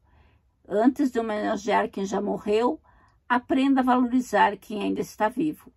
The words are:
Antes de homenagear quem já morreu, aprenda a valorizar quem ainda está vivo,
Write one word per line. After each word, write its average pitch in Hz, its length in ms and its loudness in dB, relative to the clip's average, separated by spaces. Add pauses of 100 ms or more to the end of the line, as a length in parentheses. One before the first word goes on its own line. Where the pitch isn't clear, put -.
(680)
Antes 247 420 2
de 233 80 -6
homenagear 208 720 -2
quem 196 140 -6
já 196 160 -4
morreu, 208 600 -2 (480)
aprenda 262 520 2
a 254 40 2
valorizar 247 720 2
quem 208 260 -8
ainda 196 180 -4
está 214 280 -2
vivo, - 480 -6